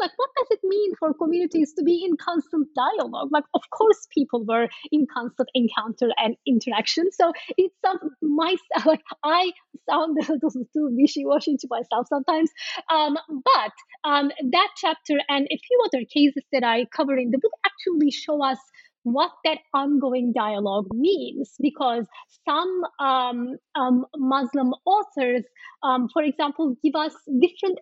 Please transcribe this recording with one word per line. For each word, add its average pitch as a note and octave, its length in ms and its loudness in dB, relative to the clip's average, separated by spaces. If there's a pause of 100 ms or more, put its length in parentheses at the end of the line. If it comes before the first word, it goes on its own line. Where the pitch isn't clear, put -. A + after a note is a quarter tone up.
Like, F4+ 160 -2
what C#5 200 -2
does B4+ 140 -2
it G#4 120 2
mean G4 360 0
for D#4 140 0
communities E4 640 0
to E4 60 -2
be E4+ 220 2
in E4+ 120 0
constant E4 580 -2
dialogue? C#4 560 -2
Like, D4 220 2
of - 80 0 (100)
course, - 420 2
people B3 320 -2
were A3+ 220 0 (240)
in D4+ 200 2
constant B3 420 -6
encounter A3+ 640 0
and A#3 180 0 (100)
interaction. B3+ 680 0
So E4+ 180 4 (260)
it F#4 140 4 (120)
sounds, F#4 180 0 (200)
my, D#4+ 340 2 (160)
<laughs> A3+ 140 -2
like, D#4 180 4 (200)
I F4 280 2 (380)
sound D#4 280 0
a D4+ 160 0
little D4 180 0
too C#4+ 400 -4
wishy-washy C#4 680 2
to C4 80 -12
myself A#3+ 400 -4
sometimes. D#4 420 0 (400)
Um, D4+ 260 2 (120)
but, C4 420 2 (320)
um, C#4+ 280 2 (200)
that F#4+ 240 4
chapter - 400 -2 (140)
and C#4 200 0
a D#4+ 80 -4
few B4 280 2
other B3+ 200 -2
cases C#4+ 460 2
that B3+ 120 0
I A#3 300 2
cover C#4 240 0
in A#3+ 140 0
the C4+ 80 0
book A4 140 0 (120)
actually D#4+ 460 0
show D4 320 -4
us C4 140 0 (460)
what C4+ 260 0 (140)
that D#4 160 -2 (120)
ongoing C4 640 0
dialogue G#3 560 -2
means, C4+ 720 -2
because B3 460 0 (360)
some, F4+ 380 -2 (180)
um, B3+ 560 -2 (200)
um, B3+ 280 2 (120)
Muslim C4 580 0 (100)
authors, C#4+ 600 0 (400)
um, B3+ 280 0
for D#4 120 0
example, D4 600 -2
give D#4 120 2
us D4+ 180 -2 (260)
different F4+ 420 0